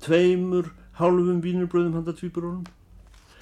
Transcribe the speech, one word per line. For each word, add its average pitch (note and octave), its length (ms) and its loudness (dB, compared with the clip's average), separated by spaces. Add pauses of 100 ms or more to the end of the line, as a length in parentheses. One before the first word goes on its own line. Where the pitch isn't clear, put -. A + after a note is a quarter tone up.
tveimur F3+ 720 2 (260)
hálfum F3 460 2
vínarbrauðum F3 500 0
handa E3 220 -6
tvíburunum? F3 500 -8 (760)